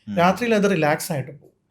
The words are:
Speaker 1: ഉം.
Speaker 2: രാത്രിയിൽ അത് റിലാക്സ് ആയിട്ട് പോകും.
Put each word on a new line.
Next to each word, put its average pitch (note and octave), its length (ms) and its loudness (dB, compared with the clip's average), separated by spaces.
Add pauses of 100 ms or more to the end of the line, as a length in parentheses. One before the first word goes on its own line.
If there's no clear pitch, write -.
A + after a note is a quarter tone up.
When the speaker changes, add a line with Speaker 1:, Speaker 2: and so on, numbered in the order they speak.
Speaker 1:
ഉം. G3 100 -4
Speaker 2:
രാത്രിയിൽ F#3+ 380 2
അത് G3+ 160 2
റിലാക്സ് D#3 400 0
ആയിട്ട് C#3 200 -6
പോകും. - 180 -20 (220)